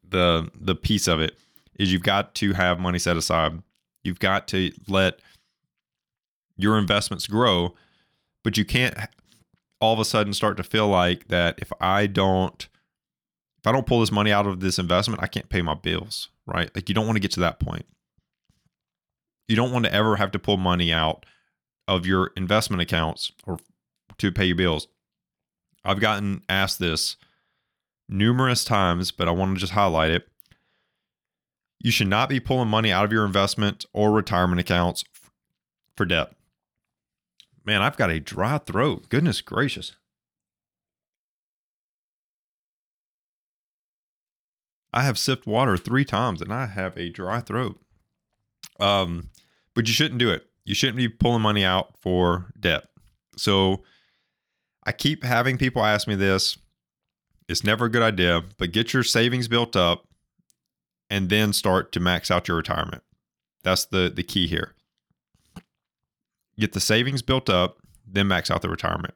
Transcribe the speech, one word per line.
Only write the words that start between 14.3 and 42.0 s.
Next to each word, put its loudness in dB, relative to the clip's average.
out 2
of -4
this -2
investment, 0
I -4
can't -8
pay -2
my -2
bills, -6
right? -4
Like, -6
you 0
don't 0
wanna 0
get -2
to -4
that 0
point. -6
You 0
don't 2
wanna 0
ever 2
have -2
to -4
pull 0
money 0
out 0
of 0
your 0
investment -2
accounts -4
or -8
to 0
pay 0
your 2
bills. 0
I've -2
gotten -2
asked -2
this -2
numerous 0
times, 0
but -4
I 2
wanna 0
just -6
highlight 2
it. -2
You -2
should 0
not 2
be 0
pulling 0
money 2
out 2
of 0
your 2
investment 0
or 2
retirement 2
accounts 0
f-, -20
for 0
debt. 0
Man, 0
I've 0
got 2
a 0
dry -2
throat. -2
Goodness 0
gracious. -6